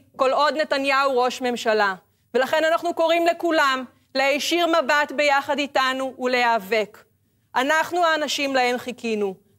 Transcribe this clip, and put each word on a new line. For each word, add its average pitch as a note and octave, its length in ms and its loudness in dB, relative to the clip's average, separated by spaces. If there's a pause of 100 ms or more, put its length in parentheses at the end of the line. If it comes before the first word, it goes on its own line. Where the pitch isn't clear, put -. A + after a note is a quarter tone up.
(160)
כל C4 160 2
עוד C#4+ 240 2
נתניהו C#4 640 0
ראש B3 220 0
ממשלה. A3 540 0 (400)
ולכן D4+ 300 0
אנחנו E4 300 0
קוראים E4+ 320 2
לכולם D#4+ 580 0 (300)
להישיר C#4+ 520 0
מבט D4+ 500 0
ביחד C#4+ 420 0
איתנו C4 600 -2
ולהיאבק. A#3 800 0 (580)
אנחנו D#4+ 480 0
האנשים D4 500 -2
להם B3 240 0
חיכינו, G#3+ 560 -6 (240)